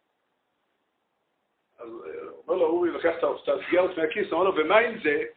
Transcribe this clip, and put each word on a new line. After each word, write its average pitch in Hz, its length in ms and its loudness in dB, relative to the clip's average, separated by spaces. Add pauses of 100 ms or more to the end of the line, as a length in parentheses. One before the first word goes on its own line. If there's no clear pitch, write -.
(1800)
אז, 117 60 -14
אה, - 420 -14
הוא - 160 -20
אומר 180 120 0
לו, 165 80 4
אורי 170 240 2
לוקח 165 280 0
את - 300 -2
הסיגריות 175 500 0
מהכיס, 190 320 -2
הוא 165 120 2
אמר - 80 4
לו, - 60 -4
"ומה 165 220 4
עם 233 240 0
זה?" 151 200 0 (140)